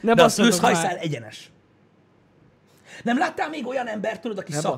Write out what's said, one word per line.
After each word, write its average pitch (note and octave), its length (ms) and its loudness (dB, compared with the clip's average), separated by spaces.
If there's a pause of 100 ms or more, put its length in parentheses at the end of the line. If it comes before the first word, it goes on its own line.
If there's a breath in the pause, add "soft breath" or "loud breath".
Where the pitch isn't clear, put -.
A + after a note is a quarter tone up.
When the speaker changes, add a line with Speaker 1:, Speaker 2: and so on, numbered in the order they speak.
Speaker 1:
Ne A3+ 140 2
Speaker 2:
de E3+ 80 8
az - 140 6
Speaker 1:
basszatok A3 160 4
Speaker 2:
őszhajszál E3+ 420 2
Speaker 1:
már. - 100 -10
Speaker 2:
egyenes. A#2 460 -8 (1500 loud breath)
Nem A#3+ 160 0
láttál F4 300 -2
még D4+ 180 -10
olyan B3 200 -6
embert, G#3+ 340 -6
tudod, G#3+ 180 -8
aki F3 140 -10
Speaker 1:
Ne D3 80 -4
bassz D#3+ 60 -2 (120)